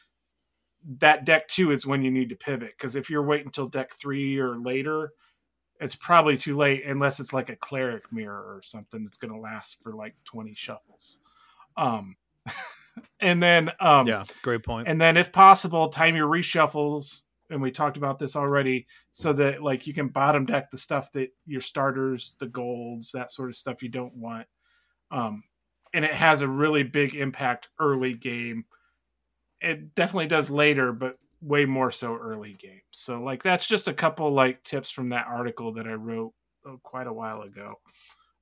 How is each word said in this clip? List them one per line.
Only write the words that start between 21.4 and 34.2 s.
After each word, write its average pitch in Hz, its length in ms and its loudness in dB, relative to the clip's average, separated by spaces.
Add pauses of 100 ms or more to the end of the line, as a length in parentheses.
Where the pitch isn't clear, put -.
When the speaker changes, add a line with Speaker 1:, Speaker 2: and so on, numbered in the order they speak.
Speaker 1:
your 139 160 -8
starters, 135 800 -4
the 131 80 -10
golds, 120 640 -10
that 127 200 -8
sort 127 180 -8
of 117 60 -12
stuff - 280 -10
you 123 60 -8
don't 123 260 -8
want. 113 320 -12 (640)
Um, 110 340 -6 (500)
and 160 120 0
it 156 80 2
has 147 280 6
a 143 60 0
really 143 360 2
big 143 320 -2
impact 131 540 -4 (100)
early 131 340 0
game. 117 520 -8 (920)
It 156 360 -6
definitely 185 320 0
does 151 220 0
later, 143 440 2
but 127 240 -8 (240)
way 147 240 2
more 131 260 0
so 117 240 -8
early 110 380 -12
game. 95 280 -20 (100)
So, 120 300 -10
like, 131 220 -8
that's 180 240 2
just 202 220 0
a 151 40 -2
couple, 156 380 0